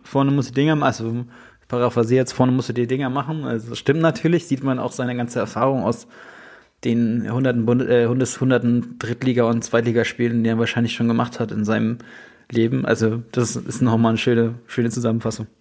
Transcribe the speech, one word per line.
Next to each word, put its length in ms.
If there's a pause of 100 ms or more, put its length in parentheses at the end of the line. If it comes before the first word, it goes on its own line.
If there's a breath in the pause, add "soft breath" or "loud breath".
vorne 280
muss 160
die 60
Dinger 220
ma-, 100
also 400 (360 loud breath)
ich 60
paraphrasiere 520
jetzt, 140
vorne 180
musst 180
du 40
die 140
Dinger 220
machen. 360
Also 260
das 80
stimmt 220
natürlich, 460
sieht 160
man 160
auch 120
seine 240
ganze 240
Erfahrung 440
aus 240 (760 loud breath)
den 480
hunderten 340
Bund-, 220
äh, 200
hundes-, 320
hunderten 600
Drittliga- 500
und 140
Zweitligaspielen, 800
die 60
er 100
wahrscheinlich 340
schon 140
gemacht 320
hat 120
in 140
seinem 320 (520 loud breath)
Leben. 360
Also 460
das 240
ist 260
nochmal 300
eine 60
schöne, 380 (120)
schöne 220
Zusammenfassung. 580 (140)